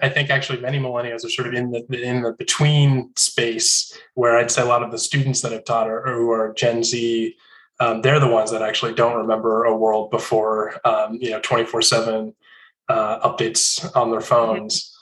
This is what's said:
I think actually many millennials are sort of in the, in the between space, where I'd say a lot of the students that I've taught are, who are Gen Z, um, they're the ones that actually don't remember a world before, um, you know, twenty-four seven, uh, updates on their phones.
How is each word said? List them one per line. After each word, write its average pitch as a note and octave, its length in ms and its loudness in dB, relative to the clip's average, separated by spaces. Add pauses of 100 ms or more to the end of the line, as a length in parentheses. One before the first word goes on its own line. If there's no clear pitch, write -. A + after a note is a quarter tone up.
I C#3 80 2
think C#3+ 200 -2
actually C3+ 320 -2
many C3+ 180 -4
millennials A#2+ 460 -6
are A#2 40 -8
sort A#2+ 180 -4
of A#2+ 60 -6
in B2 180 -4
the, A#2+ 300 -6
in B2 200 -2
the A2+ 120 -2
between C#3+ 840 2
space, - 800 -2 (180)
where A#2+ 240 4
I'd A#2+ 120 2
say C3 120 2
a A#2+ 40 2
lot A#2+ 160 4
of A2+ 100 -8
the A2+ 60 -8
students C3+ 440 0
that A2+ 120 -4
I've A2 120 -10
taught A2+ 240 0
are, A#2 160 -6
who A#2 260 0
are A2 220 0
Gen A#2 300 0
Z, A#2 520 -2 (440)
um, A2+ 220 0
they're D3 180 6
the C3+ 80 4
ones A2 240 2
that A2 100 -2
actually A2 320 -2
don't A#2 240 2
remember A2 480 0
a A2 100 4
world G#2+ 340 0
before, A2 760 0
um, A2 320 0
you A#2+ 120 -4
know, A2 100 -4
twenty-four A#2 400 0
seven, A2 520 0 (540)
uh, A2 400 0
updates - 680 -2
on A#2+ 140 2
their A2 120 -2
phones. A2 800 0